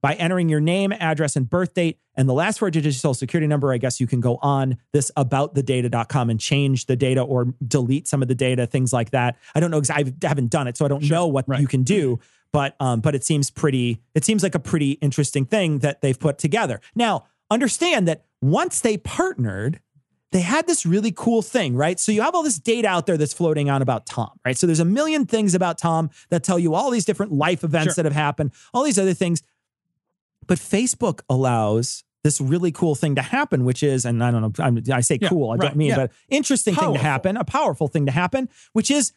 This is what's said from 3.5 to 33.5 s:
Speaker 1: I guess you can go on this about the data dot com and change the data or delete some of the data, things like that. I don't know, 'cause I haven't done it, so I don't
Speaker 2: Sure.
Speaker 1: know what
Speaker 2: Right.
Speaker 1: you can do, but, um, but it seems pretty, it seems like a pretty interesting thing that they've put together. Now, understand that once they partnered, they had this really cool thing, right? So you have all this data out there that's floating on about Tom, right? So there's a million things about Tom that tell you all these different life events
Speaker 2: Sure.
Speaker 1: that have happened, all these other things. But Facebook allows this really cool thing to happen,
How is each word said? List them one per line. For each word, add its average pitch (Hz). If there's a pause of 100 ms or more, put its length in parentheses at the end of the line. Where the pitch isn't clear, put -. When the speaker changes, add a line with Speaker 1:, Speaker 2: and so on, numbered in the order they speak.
Speaker 1:
I 123
guess 123
you 123
can 127
go 120
on 135 (160)
this 143
about 139
the 139
data 123
dot 117
com 120
and 113
change 139
the 139
data 127
or 123 (140)
delete 135
some 139
of 123
the 131
data, 127
things 127
like 120
that. 123 (160)
I 147
don't 170
know, 156
'cause 156
I 147 (120)
haven't 135
done 143
it, 120
so 151
I -
don't 139
Speaker 2:
Sure. 156
Speaker 1:
know 175
what 139
Speaker 2:
Right. 139
Speaker 1:
you 143
can 131
do, 135 (320)
but, 139
um, 123
but 143
it 135
seems 147
pretty, 123 (140)
it 156
seems 220
like 180
a 175
pretty 143
interesting 139
thing 165
that 139
they've 135
put 147
together. 147 (140)
Now, 214 (260)
understand 247
that 156 (160)
once 233
they 214
partnered, 123 (500)
they 185
had 269
this 339
really 202
cool 226
thing, 160
right? 156
So -
you 214
have 320
all 349
this 269
data 226
out 180
there 175
that's 147
floating 151
on 135
about 123
Tom, - (120)
right? 123
So -
there's 165
a 170
million 277
things 214
about 180
Tom 165 (200)
that 175
tell 180
you 170
all 240
these 233
different 202
life 156
events 160
Speaker 2:
Sure. 170
Speaker 1:
that -
have 147
happened, 147 (240)
all 247
these 269
other 190
things. 175 (1040)
But 180
Facebook 220
allows 120 (200)
this 147
really 170
cool 156
thing 143
to 131
happen, 208